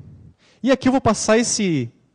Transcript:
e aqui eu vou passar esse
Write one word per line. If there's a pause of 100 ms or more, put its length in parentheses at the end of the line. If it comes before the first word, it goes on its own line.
(640)
e
aqui
eu
vou
passar
esse (240)